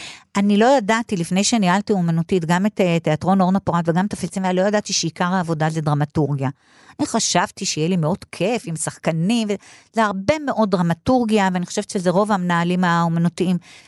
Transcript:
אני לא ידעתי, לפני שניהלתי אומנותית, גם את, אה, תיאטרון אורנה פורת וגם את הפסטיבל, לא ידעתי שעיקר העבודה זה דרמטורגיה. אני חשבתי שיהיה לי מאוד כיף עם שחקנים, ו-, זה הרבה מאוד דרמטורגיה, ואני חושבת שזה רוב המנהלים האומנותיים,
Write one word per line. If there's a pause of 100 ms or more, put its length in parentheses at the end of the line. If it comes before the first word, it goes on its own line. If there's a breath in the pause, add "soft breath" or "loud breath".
(360 loud breath)
אני
לא (120)
ידעתי,
לפני
שניהלתי
אומנותית,
גם
את,
אה,
תיאטרון
אורנה
פורת
וגם
את
הפסטיבל,
לא
ידעתי
שעיקר
העבודה
זה
דרמטורגיה. (500 soft breath)
אני
חשבתי
שיהיה
לי
מאוד (140)
כיף
עם
שחקנים,
ו-, (400 loud breath)
זה
הרבה (120)
מאוד
דרמטורגיה,
ואני
חושבת
שזה
רוב
המנהלים
האומנותיים, (300 loud breath)